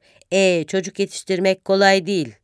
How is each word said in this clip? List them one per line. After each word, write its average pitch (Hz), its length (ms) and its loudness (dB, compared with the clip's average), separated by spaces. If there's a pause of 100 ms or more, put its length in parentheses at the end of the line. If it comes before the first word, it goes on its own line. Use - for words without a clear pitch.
(320)
E, 180 320 2
çocuk 190 340 -6
yetiştirmek 190 680 -2
kolay 196 420 2
değil. 165 380 -4